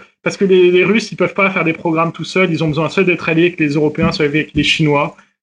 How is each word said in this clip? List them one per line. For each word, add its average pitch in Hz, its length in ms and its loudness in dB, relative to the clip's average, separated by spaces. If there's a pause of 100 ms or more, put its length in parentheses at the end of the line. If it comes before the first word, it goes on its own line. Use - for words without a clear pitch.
(220)
parce 170 140 -4
que - 80 0
les, 185 260 6
les 180 140 4
Russes, 208 260 0
ils 170 60 -14
peuvent 175 180 -2
pas 196 160 0
faire 185 140 -2
des 165 80 0
programmes 165 400 -2
tout 165 120 -10
seuls. 185 280 0
Ils 156 100 -2
ont 160 60 0
besoin 151 220 -2
soit 196 120 0
d'être 175 260 0
alliés 165 180 2
avec - 120 -2
les 151 120 0
Européens, 156 420 0
soit 156 140 0
avec 147 280 -2
les 147 80 0
Chinois. 147 540 0 (260)